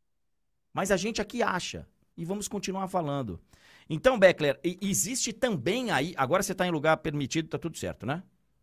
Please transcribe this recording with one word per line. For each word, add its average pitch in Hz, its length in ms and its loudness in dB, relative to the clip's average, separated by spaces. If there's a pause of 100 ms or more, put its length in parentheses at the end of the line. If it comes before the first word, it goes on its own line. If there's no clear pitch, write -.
(720)
Mas 185 160 -2
a 196 80 4
gente 214 240 -2
aqui 233 220 -4
acha. 170 440 -4 (300)
E 170 60 -8
vamos 196 240 -6
continuar 190 400 -6
falando. 143 520 -4 (500)
Então, 233 280 4
Beckler, 170 460 6
e-, 175 180 -2
existe 202 520 0
também 226 580 0
aí, 147 260 0
agora 143 240 2
você - 140 -4
tá 180 100 0
em 180 60 0
lugar 156 260 2
permitido, 156 520 -2
tá 147 80 -4
tudo 160 200 -8
certo, 90 280 -8
né? 156 180 -4 (400)